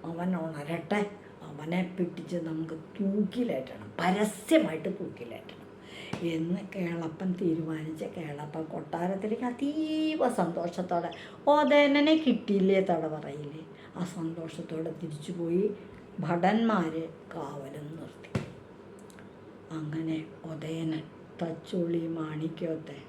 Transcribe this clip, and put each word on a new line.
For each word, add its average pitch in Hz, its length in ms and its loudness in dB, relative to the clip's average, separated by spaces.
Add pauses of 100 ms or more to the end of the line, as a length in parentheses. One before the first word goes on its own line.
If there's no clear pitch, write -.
അവൻ 170 200 -2 (140)
ഉണരട്ടെ, 160 580 0 (460)
അവനെ 175 500 -2
പിടിച്ച് 175 400 -2
നമുക്ക് 160 360 -2
തൂക്കിലേറ്റണം, 196 1160 -2 (100)
പരസ്യമായിട്ട് 190 880 4 (100)
തൂക്കിലേറ്റണം" - 680 -10 (680)
എന്ന് 170 240 0 (160)
കേളപ്പൻ 170 680 -2
തീരുമാനിച്ച 160 600 0
കേളപ്പൻ 151 600 -6
കൊട്ടാരത്തിലേക്ക് 185 800 -2
അതീവ 311 840 2
സന്തോഷത്തോടെ, 175 840 0 (440)
ഉദയനനെ 294 600 8 (120)
കിട്ടിയില്ലേ 196 540 6
തടവറയിൽ, 151 720 0 (420)
ആ 175 80 -2 (120)
സന്തോഷത്തോടെ 165 760 -4 (120)
തിരിച്ചുപോയി. 170 720 0 (440)
ഭടന്മാർ 180 720 6 (420)
കാവലും 143 520 -8 (100)
നിർത്തി. - 340 -14 (1400)
അങ്ങനെ 160 540 -2 (260)
ഉദയനൻ, 156 520 -2 (380)
തച്ചോളി 170 680 0
മാണിക്യത്തെ 156 880 -4 (120)